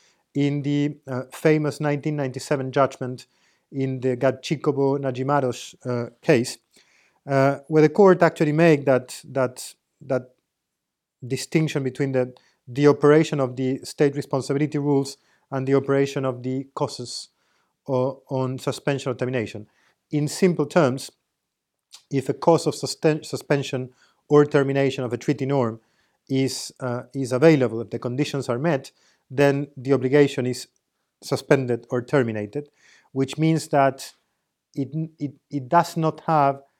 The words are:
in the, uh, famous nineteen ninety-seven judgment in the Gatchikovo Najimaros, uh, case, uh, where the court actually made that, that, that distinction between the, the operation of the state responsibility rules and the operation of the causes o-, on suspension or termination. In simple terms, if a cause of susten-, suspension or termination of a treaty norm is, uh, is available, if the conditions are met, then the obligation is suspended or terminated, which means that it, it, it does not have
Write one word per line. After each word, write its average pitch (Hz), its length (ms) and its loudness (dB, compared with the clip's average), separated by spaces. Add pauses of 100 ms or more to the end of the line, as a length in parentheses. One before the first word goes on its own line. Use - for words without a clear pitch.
(340)
in 143 300 -2
the, 143 340 -2 (100)
uh, 131 240 -6
famous 156 480 0
nineteen 147 360 -4
ninety-seven 135 560 -4
judgment 127 560 -2 (440)
in 135 280 -4
the 127 180 -2
Gatchikovo 135 800 0
Najimaros, 131 800 -2 (100)
uh, 120 240 -4 (120)
case, 123 360 2 (680)
uh, 139 300 2 (100)
where 156 160 4
the 151 60 6
court 180 340 6
actually 156 300 2
made 156 320 4
that, 127 400 0
that, 127 500 -6 (260)
that 131 320 -6 (920)
distinction 139 580 -2
between 135 280 -4
the, 127 220 -2 (340)
the 143 200 2
operation 147 520 6
of 127 160 -2
the 131 280 -2
state 143 320 0
responsibility 143 600 -4
rules 139 400 0 (340)
and 135 160 -4
the 135 80 2
operation 139 500 0
of 123 160 -6
the 131 320 -6
causes - 560 -8 (580)
o-, 131 420 -2
on 131 280 -4
suspension 139 540 -4
or 110 40 -8
termination. 123 520 -6 (440)
In 147 160 -2
simple 156 380 0
terms, 139 460 0 (1000)
if 135 180 -2
a 135 40 -2
cause 165 340 2
of 147 60 0
susten-, 156 500 -2
suspension 135 680 -6 (360)
or 147 180 8
termination 139 580 0
of 120 100 -4
a 120 40 -2
treaty 135 280 -2
norm 123 340 -2 (480)
is, 135 520 -2
uh, 123 240 -6 (100)
is 135 180 -6
available, 127 500 4
if 107 80 -12
the 117 100 -8
conditions 131 500 -4
are 120 100 -2
met, 143 320 -2 (380)
then 139 380 2 (100)
the 131 160 -2
obligation 135 520 4
is 123 220 -6 (540)
suspended 127 680 0
or 123 120 -2
terminated, 117 680 -2 (420)
which 135 260 -4
means 160 320 0
that 135 440 0 (600)
it, 139 160 -6 (300)
it, 139 140 -8 (160)
it 131 200 -8
does 170 260 2
not 160 260 -2
have 143 400 2 (180)